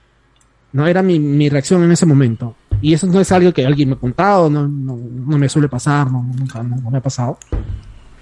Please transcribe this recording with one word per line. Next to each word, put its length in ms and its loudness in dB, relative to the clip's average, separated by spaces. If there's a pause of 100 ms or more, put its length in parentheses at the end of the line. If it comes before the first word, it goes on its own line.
(720)
No, 140 -2
era 160 2
mi, 160 2
mi 300 2
reacción 340 2
en 100 4
ese 120 2
momento. 500 2 (280)
Y 100 2
eso 140 0
no 140 2
es 120 0
algo 220 4
que 100 0
alguien 260 2
me 40 -2
ha 40 -6
contado, 520 2
no, 180 0
no, 300 -8
no 400 -4
me 100 2
suele 200 0
pasar, 420 -2
no, 120 -2
nunca, 400 -6
no, 140 -6
no 140 -8
me 80 -2
ha 40 -4
pasado. 360 -6 (840)